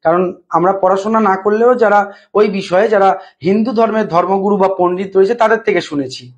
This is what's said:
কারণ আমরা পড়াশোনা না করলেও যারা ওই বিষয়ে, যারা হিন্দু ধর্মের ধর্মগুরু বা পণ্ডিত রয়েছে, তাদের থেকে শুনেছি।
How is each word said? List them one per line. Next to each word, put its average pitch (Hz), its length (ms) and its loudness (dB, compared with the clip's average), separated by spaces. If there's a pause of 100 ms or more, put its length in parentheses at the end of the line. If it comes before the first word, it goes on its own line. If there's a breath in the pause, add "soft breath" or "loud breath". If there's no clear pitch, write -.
কারণ 180 320 0 (160)
আমরা 175 220 2
পড়াশোনা 196 480 0
না 190 160 0
করলেও 214 380 0
যারা 208 380 2 (220 loud breath)
ওই 214 140 2
বিষয়ে, 190 400 -2
যারা 196 300 2 (240 loud breath)
হিন্দু 214 300 0
ধর্মের 220 360 0
ধর্মগুরু 190 480 0
বা 190 120 0 (100)
পণ্ডিত 180 380 -2
রয়েছে, 190 180 4
তাদের 220 240 2
থেকে 202 220 -2
শুনেছি। 131 580 -10